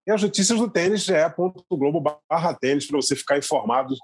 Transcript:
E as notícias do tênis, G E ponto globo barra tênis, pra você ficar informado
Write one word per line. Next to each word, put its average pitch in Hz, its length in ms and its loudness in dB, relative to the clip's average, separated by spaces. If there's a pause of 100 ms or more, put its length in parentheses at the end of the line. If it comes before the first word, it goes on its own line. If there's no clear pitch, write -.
E 202 40 2
as 208 120 2
notícias 208 360 2
do 226 100 0
tênis, 185 340 0
G 190 100 0
E 160 160 2
ponto 180 400 -4
globo 151 320 0
barra 156 540 -2
tênis, 143 320 -2
pra 143 100 -2
você 127 180 0
ficar 143 220 0
informado 131 560 -2 (100)